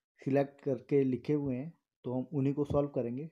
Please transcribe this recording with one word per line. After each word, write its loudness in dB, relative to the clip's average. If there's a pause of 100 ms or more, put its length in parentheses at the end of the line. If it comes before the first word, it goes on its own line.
(220)
सिलेक्ट 0
करके 2
लिखे 0
हुए -2
हैं, -8 (320)
तो -4
हम -2
उन्हीं 2
को 0
सॉल्व 0
करेंगे, -4